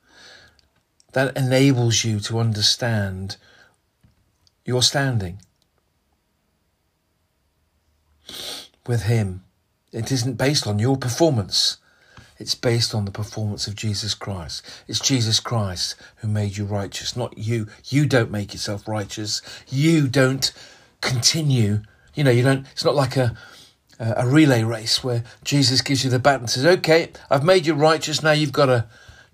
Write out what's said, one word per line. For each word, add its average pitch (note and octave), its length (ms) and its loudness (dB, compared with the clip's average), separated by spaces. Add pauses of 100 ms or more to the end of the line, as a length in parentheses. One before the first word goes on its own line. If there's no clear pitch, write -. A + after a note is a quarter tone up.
(1120)
That C3 240 -2
enables B2+ 680 4
you G#2+ 160 -2
to A#2 180 -4
understand G#2 1000 -2 (1300)
your B2 180 0
standing A2+ 580 -2 (3500)
with A#2 180 -2
him. G2+ 380 0 (480)
It A2+ 220 -6
isn't B2+ 220 -2
based C#3 320 0
on G#2 120 -2
your C3 180 2
performance. B2+ 840 0 (600)
It's - 160 -6
based A#2 400 0
on G#2 100 -2
the G2+ 60 -6
performance G#2 560 -6
of G#2 80 -8
Jesus G#2 400 -6
Christ. F#2 500 -10 (220)
It's A2+ 140 -4
Jesus A2+ 400 2
Christ G2+ 560 -4 (200)
who A2 120 -6
made G#2 280 -2
you G#2 100 -4
righteous, G2+ 500 -6
not - 200 -6
you. A2 300 -4 (200)
You C#3+ 200 2
don't A2+ 240 4
make G2+ 220 -6
yourself G2 340 -8
righteous. G#2+ 560 -6 (260)
You D3 380 4
don't C3+ 460 2 (480)
continue. B2 840 0 (320)
You D3+ 100 -2
know, C3 60 6
you B2 140 4
don't, C3+ 260 2
it's - 140 -8
not C#3+ 100 4
like C3 220 0
a, B2+ 200 0 (600)
a A2+ 300 -2
relay C#3+ 340 6
race A2 400 -4
where A#2+ 220 -4 (180)
Jesus C#3 380 2
gives C3+ 240 -2
you C3 60 0
the B2+ 80 2
baton C3 240 2
and A#2 80 -6
says, B2+ 160 0
"Okay, E3+ 440 4 (200)
I've C#3 140 2
made F3+ 220 4
you D#3+ 80 2
righteous, D#3 480 2
now D#3 100 4
you've D3+ 200 0
gotta C3 360 2 (460)